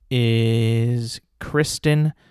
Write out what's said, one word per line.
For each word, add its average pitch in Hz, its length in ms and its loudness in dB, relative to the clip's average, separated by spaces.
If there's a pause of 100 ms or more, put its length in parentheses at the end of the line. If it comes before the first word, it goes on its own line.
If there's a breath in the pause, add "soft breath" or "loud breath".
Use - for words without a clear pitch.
is 117 1080 0 (200)
Kristen 151 720 0 (180 soft breath)